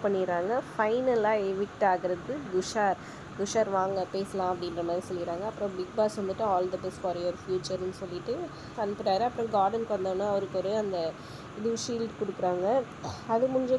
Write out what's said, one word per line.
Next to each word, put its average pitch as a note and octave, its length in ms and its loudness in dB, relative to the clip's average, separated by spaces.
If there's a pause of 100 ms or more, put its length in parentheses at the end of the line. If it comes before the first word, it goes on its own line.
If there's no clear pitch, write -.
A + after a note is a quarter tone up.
பண்ணிடுறாங்க. F#3+ 640 2
ஃபைனலா A3+ 720 2 (100)
எவிக்ட் G3 400 0
ஆகுறது F3+ 500 2 (140)
துஷார். F#3+ 500 2 (360)
"துஷார் G3+ 360 0
வாங்க F#3+ 420 2
பேசலாம்" F#3+ 440 0
அப்படின்ற E3+ 280 -4
மாதிரி F3 220 0
சொல்லிடுறாங்க. E3+ 380 -4
அப்புறம் G#3 300 -4
Bigg F#3 260 -2
Boss G#3+ 160 4
வந்துட்டு, G3 260 -2
"All F#3 300 2
the F#3 60 -2
best F#3 240 -6
for F3 140 0
your F3 180 -2
future-னு" F#3 580 -4
சொல்லிட்டு F#3 420 -6 (440)
அனுப்புறாரு. G3+ 440 2
அப்புறம் A#3+ 280 0
கார்டனுக்கு G#3+ 460 2
வந்தோடனே F#3+ 320 0
அவருக்கு G3 300 0
ஒரு G3 180 2
அந்த G3 220 0 (560)
இது A3+ 200 0
ஷீல்டு A3+ 420 -2
கொடுக்குறாங்க. F#3 500 0 (640)
அது A#3 180 4
முடிஞ்ச C4 320 4